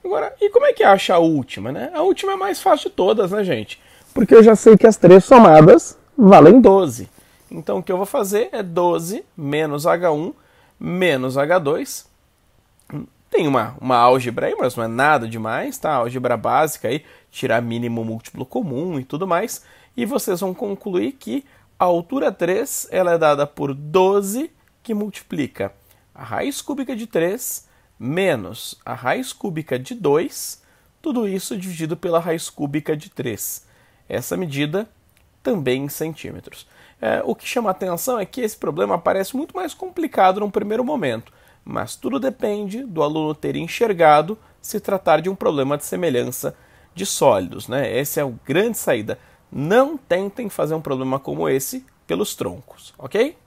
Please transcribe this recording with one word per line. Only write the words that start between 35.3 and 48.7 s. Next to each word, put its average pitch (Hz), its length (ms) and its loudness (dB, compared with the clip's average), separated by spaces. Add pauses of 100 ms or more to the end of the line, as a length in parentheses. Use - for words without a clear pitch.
também 135 420 -4
em 143 60 -10
centímetros. - 760 -12 (340)
É, - 240 -4
o 220 100 -4
que - 120 -16
chama 226 220 -4
a - 20 -2
atenção 185 460 -6
é 190 80 -6
que - 160 -12
esse 214 160 -6
problema 180 400 -4
parece 190 380 -4
muito 302 200 -10
mais 370 180 -8
complicado 233 680 -2
num 208 100 -4
primeiro 214 340 -4
momento, 160 500 -6 (300)
mas - 320 -10
tudo 262 240 -6
depende 214 640 -6
do 165 200 -6
aluno 156 320 -4
ter 139 200 -8
enxergado 170 840 2 (240)
se - 180 -8
tratar 180 420 0
de 180 80 -6
um 196 60 -8
problema 147 420 -2
de - 80 -12
semelhança 143 720 -4 (380)
de 185 120 -10
sólidos, - 600 -2
né? 117 300 -4
Essa 147 240 -6
é - 20 -4
a 135 80 -6 (140)
grande 208 320 -2